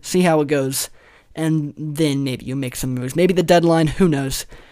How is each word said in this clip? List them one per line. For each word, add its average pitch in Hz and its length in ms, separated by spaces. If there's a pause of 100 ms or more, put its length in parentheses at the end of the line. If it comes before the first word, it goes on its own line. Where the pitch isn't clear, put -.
see 180 200
how 160 200
it 143 60
goes, 135 420 (460)
and 156 420
then 147 460
maybe 131 220
you 123 100
make 131 200
some 131 180
moves. 127 220
Maybe 180 180
the 175 100
deadline, 165 440
who 180 200
knows? 139 380 (260)